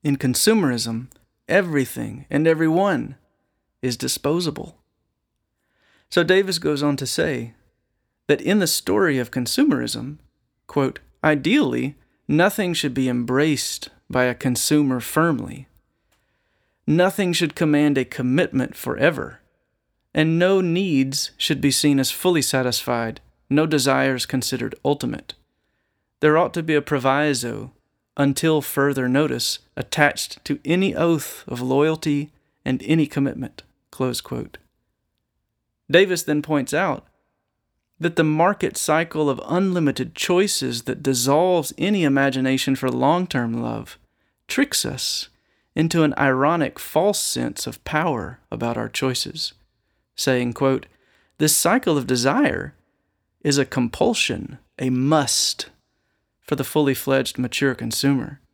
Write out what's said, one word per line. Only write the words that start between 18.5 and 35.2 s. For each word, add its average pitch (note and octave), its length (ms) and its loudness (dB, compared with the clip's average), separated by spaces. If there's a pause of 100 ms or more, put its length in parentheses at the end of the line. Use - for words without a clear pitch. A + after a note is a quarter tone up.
forever, - 680 -2 (760)
and D#3+ 240 2
no F#3+ 220 4
needs E3 760 0
should - 240 -2
be C#3 100 4
seen C#3 300 4
as C3 100 0
fully F3 320 0
satisfied, B2 760 -2 (280)
no D3+ 180 4
desires C3+ 600 2
considered B2 480 -4 (100)
ultimate. C3+ 500 -4 (840)
There D3+ 180 4
ought E3+ 160 0
to E3+ 80 -4
be D#3+ 120 0
a D3 80 2
proviso, C3 880 -2 (440)
until D3 440 2
further C#3 480 0
notice, B2+ 520 0 (160)
attached - 680 -2
to - 200 -4
any F3+ 300 0
oath E3 520 -2
of B2 140 -8
loyalty D3 720 2 (320)
and C3 200 -2
any D3+ 220 4
commitment." - 560 -4 (280)
Close C3 300 -4
quote. - 380 -10 (1300)